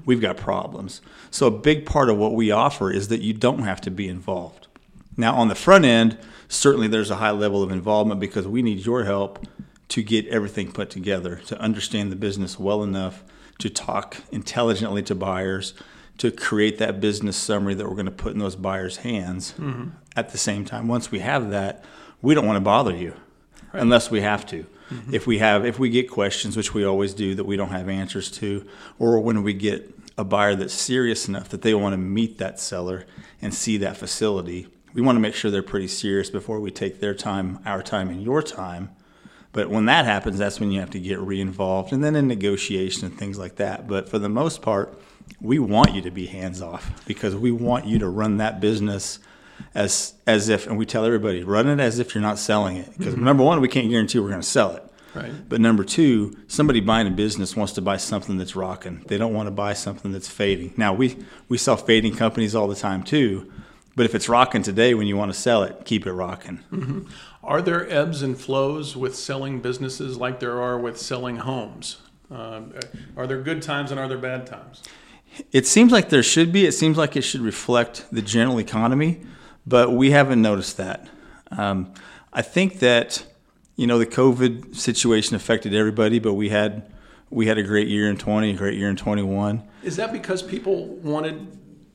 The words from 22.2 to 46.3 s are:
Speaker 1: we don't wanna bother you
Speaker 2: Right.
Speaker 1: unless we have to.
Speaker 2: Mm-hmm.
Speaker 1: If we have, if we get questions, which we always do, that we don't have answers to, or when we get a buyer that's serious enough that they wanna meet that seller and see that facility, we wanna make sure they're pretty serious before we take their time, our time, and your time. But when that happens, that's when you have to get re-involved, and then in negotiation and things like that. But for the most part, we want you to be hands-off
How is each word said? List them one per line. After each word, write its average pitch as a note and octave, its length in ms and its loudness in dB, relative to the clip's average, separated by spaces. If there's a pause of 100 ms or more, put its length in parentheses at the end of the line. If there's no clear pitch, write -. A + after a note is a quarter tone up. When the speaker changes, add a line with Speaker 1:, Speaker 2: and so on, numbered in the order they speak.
Speaker 1:
we C#3 140 6
don't C3+ 120 4
wanna G#2 140 2
bother G2+ 360 2
you E2+ 160 -8 (600)
Speaker 2:
Right. F#3+ 100 -4
Speaker 1:
unless A#2 280 4
we G#2+ 120 0
have G#2 240 0
to. D#2+ 180 -12 (260)
Speaker 2:
Mm-hmm. B2 240 -10
Speaker 1:
If A2 140 -2
we A2+ 100 4
have, G#2 260 4
if A#2 140 -2
we B2+ 120 2
get B2 200 2
questions, G2+ 460 -2
which G#2+ 180 -4
we G#2 100 0
always G2 300 0
do, G2 220 -2
that G2 80 -4
we G2+ 120 -4
don't F#2+ 140 -4
have F#2 180 -6
answers F#2+ 440 -6
to, G2+ 320 -6 (340)
or A#2 220 4
when A2 240 0
we G#2 100 0
get G2+ 400 -4 (240)
a A2 60 -4
buyer G2+ 320 2
that's F#2+ 180 -6
serious B2 540 0
enough G2 220 -6
that G2 120 -10
they A2 120 4
wanna G2+ 240 0
meet G2+ 400 -2
that G2 200 -8
seller F2+ 460 -8 (360)
and G2+ 140 -8
see A2 220 -2
that G2 200 -4
facility, F#2 720 -4 (280)
we A#2+ 80 0
wanna B2 180 6
make G#2+ 140 0
sure - 180 -2
they're G2 100 0
pretty F#2+ 260 -4
serious G2 420 -2
before G#2+ 280 -6
we G#2 140 -6
take F#2+ 260 -6
their G#2 160 -4
time, F#2+ 500 -6
our G2 180 -6
time, F#2+ 260 -4
and F2+ 140 -10
your C3 200 -2
time. F#2 480 -10 (640)
But G#2 180 -2
when G#2+ 140 2
that C#3+ 200 6
happens, G2+ 340 0
that's G2+ 200 -2
when G#2 140 -2
you G2 80 -2
have F#2 100 -8
to G2+ 80 -10
get F#2 220 -6
re-involved, F#2+ 720 -2
and C3+ 100 0
then D3+ 140 2
in C#3+ 100 4
negotiation G2 800 -2
and F2+ 100 -12
things G2+ 220 -8
like F2+ 180 -12
that. G2+ 300 -4
But G2 220 -4
for A2+ 100 -2
the G#2 100 -4
most D3 340 -2
part, G2+ 380 -2 (400)
we C3+ 200 2
want A2 340 4
you F#2+ 80 -6
to F2+ 80 -8
be F2+ 160 -10
hands-off F2+ 640 -10 (160)